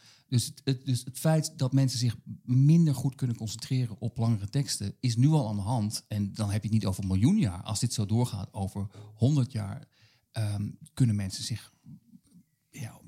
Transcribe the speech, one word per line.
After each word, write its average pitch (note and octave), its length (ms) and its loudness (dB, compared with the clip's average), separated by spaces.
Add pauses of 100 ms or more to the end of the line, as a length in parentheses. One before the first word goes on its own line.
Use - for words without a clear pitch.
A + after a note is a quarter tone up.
(280)
Dus A#2+ 180 2
het, - 180 -14
het, C3 220 -2
dus B2 180 0
het - 140 -12
feit D#3+ 380 2
dat B2+ 160 0
mensen C3 260 2
zich A#2 180 0 (280)
minder D3 500 6
goed C3 200 -4
kunnen A#2+ 220 -4
concentreren A2+ 640 -6
op A#2 160 -6
langere A2+ 320 0
teksten A#2 520 -4
is A#2 160 0
nu B2+ 120 6
al D3+ 200 2
aan G#2+ 80 -4
de G2+ 60 -4
hand. G#2 460 -2
En G2+ 240 -2
dan G2+ 180 -2
heb G#2 120 0
je G#2+ 60 -6
het G#2+ 80 4
niet G2+ 100 2
over G2 160 -2
een G2 60 -4
miljoen A2 300 4
jaar. F#2+ 240 0
Als G#2 180 -4
dit B2 120 0
zo G#2+ 140 -2
doorgaat A2 460 -2
over G2 340 -4 (280)
honderd C3 380 2
jaar, A2 360 -8 (440)
ehm, G#2 360 -4 (260)
kunnen A2+ 220 4
mensen G2+ 280 -6
zich, - 280 -8 (960)
ja, - 380 -14